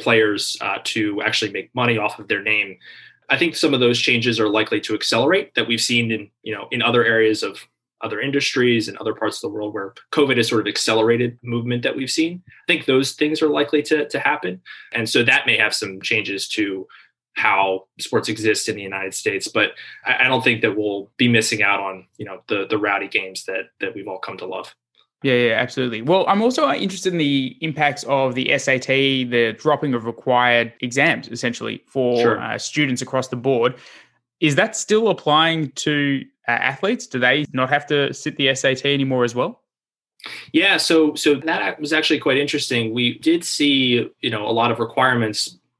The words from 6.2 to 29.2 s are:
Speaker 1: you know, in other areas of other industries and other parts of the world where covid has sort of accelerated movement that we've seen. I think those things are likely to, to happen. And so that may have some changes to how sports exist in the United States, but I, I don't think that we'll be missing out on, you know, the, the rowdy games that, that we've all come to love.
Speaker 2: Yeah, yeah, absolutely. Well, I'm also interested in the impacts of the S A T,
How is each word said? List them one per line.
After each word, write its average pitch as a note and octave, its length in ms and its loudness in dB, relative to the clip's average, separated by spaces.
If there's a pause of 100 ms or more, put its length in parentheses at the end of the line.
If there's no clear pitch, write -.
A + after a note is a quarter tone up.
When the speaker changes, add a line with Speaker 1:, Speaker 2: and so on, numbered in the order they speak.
Speaker 1:
you A2 120 -8
know, G2+ 180 -10
in A#2+ 100 -4
other A#2+ 220 2
areas A2 400 2
of G2 160 -8 (400)
other G#2+ 200 -6
industries B2 680 2
and G2 100 -12
other G#2+ 160 -4
parts G#2+ 220 -4
of - 60 -10
the G#2 120 -6
world G#2+ 200 -8
where G2 200 -8 (160)
covid C3+ 260 4
has A#2 120 2
sort A#2 120 2
of G2+ 60 -4
accelerated A#2 760 2
movement A#2+ 400 -4
that C3 140 -2
we've C3 140 -6
seen. E3+ 380 -2
I - 180 -16
think E3 180 0
those C3+ 280 2
things D3+ 300 -2
are D#3 60 4
likely F3+ 360 0
to, - 240 0
to - 100 -6
happen. F3 420 -2 (320)
And A2+ 160 -4
so B2+ 140 2
that C3 240 2
may A#2 100 2
have G#2+ 180 2
some F#2+ 260 -6
changes G2 500 -4
to G2 360 -4 (460)
how G2 520 0 (140)
sports - 300 -2
exist G#2+ 400 -2
in G#2+ 80 -4
the G2+ 60 -12
United F#2+ 300 -8
States, G2 340 -4
but G#2 260 0 (340)
I, B2 140 0
I B2+ 40 4
don't B2+ 180 2
think A#2 200 2
that G#2+ 140 0
we'll G2+ 420 -4
be B2 100 4
missing A2 340 2
out G2+ 180 2
on, F#2+ 260 -8 (100)
you G#2 80 -12
know, F#2+ 240 -14
the, G2 180 -2
the G#2 120 -2
rowdy G2+ 300 0
games F#2+ 360 -6
that, F#2+ 260 -6 (100)
that F#2+ 140 -6
we've G2 140 -10
all F#2+ 100 -10
come F#2+ 200 -10
to F2+ 80 -10
love. F#2+ 280 -10 (480)
Speaker 2:
Yeah, C3 120 2
yeah, A#2+ 180 4
absolutely. A#2+ 500 -2
Well, E3+ 260 2
I'm G3+ 120 4
also B3+ 320 2
interested F#3+ 400 -4
in F3 60 -2
the C#3 420 0
impacts D3+ 440 -2
of C3+ 300 0
the C3 180 0
S C#3+ 160 2
A C3 100 2
T, C3+ 460 2